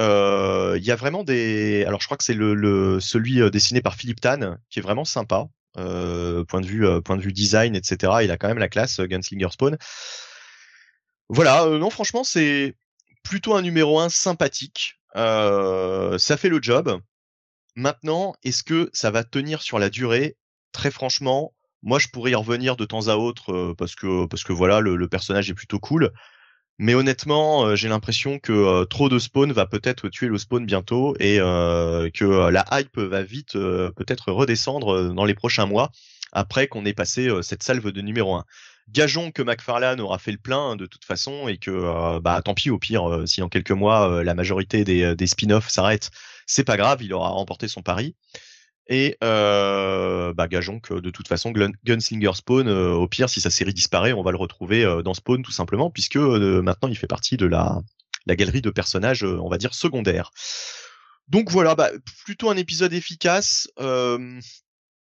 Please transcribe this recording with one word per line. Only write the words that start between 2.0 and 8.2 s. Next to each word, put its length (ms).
je 60
crois 100
que 80
c'est 100
le, 200
le, 460
celui, 420
euh, 80
dessiné 320
par 120
Philippe 260
Tan 360
qui 80
est 40
vraiment 220
sympa, 440
euh, 680
point 160
de 60
vue, 200
euh, 140
point 160
de 60
vue 100
design, 440
et 60
cetera. 420